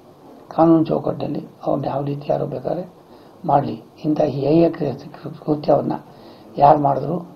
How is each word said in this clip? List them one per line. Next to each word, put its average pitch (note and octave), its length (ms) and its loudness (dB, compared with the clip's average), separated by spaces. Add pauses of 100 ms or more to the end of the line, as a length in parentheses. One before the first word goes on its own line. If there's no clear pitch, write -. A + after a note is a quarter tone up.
(560)
ಕಾನೂನು E3 300 6
ಚೌಕಟ್ಟಿನಲ್ಲಿ - 640 -4 (180)
ಅವ್ರನ್ನ D3 200 -2
ಯಾವ C3+ 180 -4
ರೀತಿ C#3+ 280 -6
ಯಾರು C#3+ 140 0
ಬೇಕಾದ್ರೆ - 500 -8 (500)
ಮಾಡಲಿ. C#3+ 380 -2 (220)
ಇಂಥ D3+ 160 0
ಹೇಯ D3+ 480 2
ಕೃ-, C#3 600 -8 (160)
ಕೃತ್ಯವನ್ನ D3 480 0 (640)
ಯಾರು D3 220 6
ಮಾಡಿದ್ರು C#3+ 400 -2 (160)